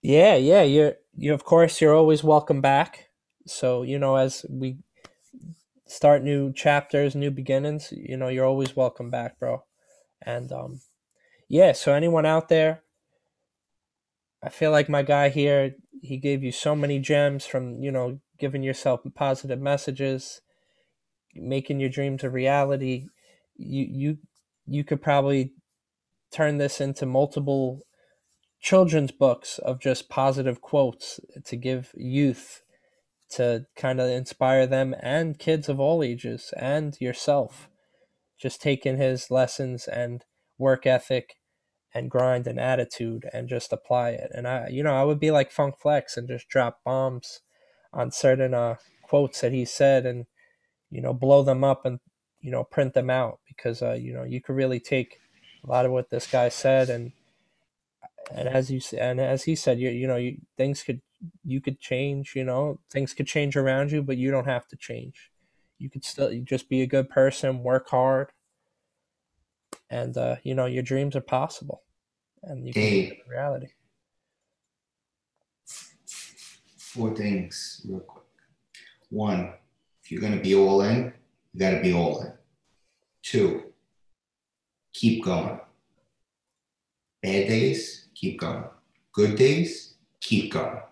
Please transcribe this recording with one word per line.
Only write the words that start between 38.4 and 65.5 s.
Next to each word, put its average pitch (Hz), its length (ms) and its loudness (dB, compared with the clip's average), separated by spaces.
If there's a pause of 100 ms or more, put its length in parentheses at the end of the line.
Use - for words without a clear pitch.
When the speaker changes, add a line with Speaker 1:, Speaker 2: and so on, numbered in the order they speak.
Speaker 1:
taking 135 360 0
his 131 340 -2
lessons 127 560 -2
and 120 380 -8 (320)
work 131 280 2
ethic 127 520 0 (560)
and 127 180 -8
grind 123 340 0
and 123 140 -6
attitude 120 760 -4
and 120 140 -8
just 123 260 -6
apply 120 380 -2
it. - 220 -10
And 120 140 -8
I, 123 200 -6
you 131 160 -6
know, 147 120 2
I 135 80 2
would 147 160 2
be 156 120 2
like 143 200 2
Funk 139 280 -2
Flex 147 380 -2
and 123 100 -10
just 123 220 -10
drop 120 340 0
bombs 127 580 -4 (520)
on 123 180 -4
certain, 131 420 2
uh, 120 220 0 (260)
quotes 143 400 0
that 127 120 0
he 127 120 -2
said 135 400 4
and, 123 200 -6 (680)
you 127 100 -8
know, 123 120 -2
blow 135 280 6
them 135 220 2
up 139 220 2
and, 123 140 -6 (420)
you 131 100 -10
know, 123 120 -4
print 135 300 -2
them 127 160 0
out 127 380 -2
because, - 340 -8
uh, 120 120 -2
you 123 200 -8
know, 123 100 -10
you 127 180 -8
could 135 140 -8
really 131 240 0
take - 400 -4 (440)
a - 40 -18
lot 127 180 2
of 127 60 0
what 127 180 -2
this 123 180 -6
guy 123 220 2
said 131 400 2
and, 120 220 -6 (1200)
and - 180 -6
as 131 200 0
you 135 80 -4
s-, - 160 -10
and 127 260 -2
as 131 240 -2
he 160 120 -2
said, 123 240 0
you, 127 100 -2
you 123 160 -4
know, 127 120 -2
you, 123 200 -6 (200)
things 139 260 -2
could, 131 180 -8 (440)
you 135 160 -4
could 135 180 -6
change, 139 560 -6
you 131 80 -4
know, 131 360 -4 (120)
things 139 220 -4
could 147 120 -4
change 143 300 -2
around 135 360 0
you, 151 120 -2
but 135 140 -4
you 131 140 0
don't 131 160 0
have 123 200 -4
to - 80 -20
change. 120 560 -16 (480)